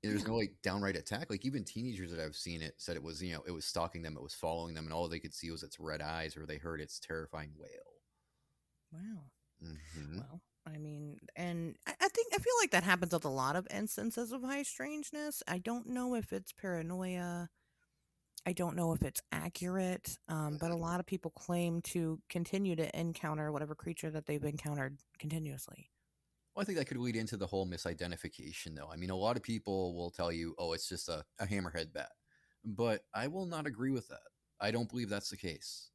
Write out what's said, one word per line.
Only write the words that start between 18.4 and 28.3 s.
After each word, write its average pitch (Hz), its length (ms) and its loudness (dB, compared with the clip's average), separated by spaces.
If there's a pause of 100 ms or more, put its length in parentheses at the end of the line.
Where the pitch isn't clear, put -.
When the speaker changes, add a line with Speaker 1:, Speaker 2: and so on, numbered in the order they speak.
Speaker 2:
I 185 80 2
don't 170 220 2
know 165 180 6
if - 80 4
it's - 200 2 (100)
accurate, 180 840 0 (100)
um, 151 300 0
but 170 140 2
a 170 40 2
Speaker 1:
Mm-hmm. - 0 -
Speaker 2:
lot 170 240 2
of 180 60 -4
people 180 260 -2
claim 170 500 2
to 160 480 2
continue 185 460 2
to 160 220 2
encounter 151 540 0
whatever 147 220 0
creature 160 360 -4
that 151 160 -4
they've 147 180 0
encountered 147 560 0 (180)
continuously. 156 720 -4 (640)
Speaker 1:
Well, 202 80 0
I - 20 4
think 196 140 2
that 135 80 2
could 135 100 -2
lead 120 200 2
into 113 200 0
the 98 100 2
whole 95 200 2
misidentification, 85 1080 -4